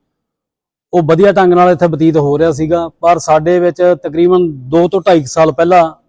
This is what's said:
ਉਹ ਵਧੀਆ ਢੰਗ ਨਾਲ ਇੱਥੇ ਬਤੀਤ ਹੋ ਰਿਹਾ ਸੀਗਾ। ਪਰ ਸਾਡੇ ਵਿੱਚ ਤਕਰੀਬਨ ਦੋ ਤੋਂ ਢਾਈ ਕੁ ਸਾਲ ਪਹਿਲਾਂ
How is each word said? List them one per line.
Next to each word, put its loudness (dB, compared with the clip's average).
ਉਹ 0
ਵਧੀਆ 2
ਢੰਗ 2
ਨਾਲ 2
ਇੱਥੇ 0
ਬਤੀਤ 0
ਹੋ 0
ਰਿਹਾ 0
ਸੀਗਾ। -4
ਪਰ 2
ਸਾਡੇ 0
ਵਿੱਚ 0
ਤਕਰੀਬਨ 0
ਦੋ 0
ਤੋਂ -2
ਢਾਈ 2
ਕੁ -8
ਸਾਲ 0
ਪਹਿਲਾਂ 0